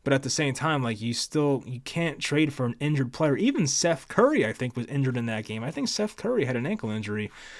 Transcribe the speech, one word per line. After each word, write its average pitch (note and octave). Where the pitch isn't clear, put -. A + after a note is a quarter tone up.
But C3+
at C3+
the C3
same C#3+
time, D3
like, A#2
you A#2
still, C#3+
you A#2+
can't E3
trade D3
for B2+
an A#2
injured C#3
player. D3
Even A3+
Seth -
Curry, A#3+
I A2
think, B2
was A#2+
injured C3+
in A#2+
that A2
game. A2
I D3+
think C#4
Seth -
Curry G#3+
had B2
an A#2+
ankle F3
injury G#2+